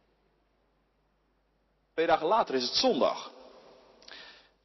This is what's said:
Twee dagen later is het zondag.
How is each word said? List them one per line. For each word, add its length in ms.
Twee 120
dagen 200
later 280
is 100
het 100
zondag. 560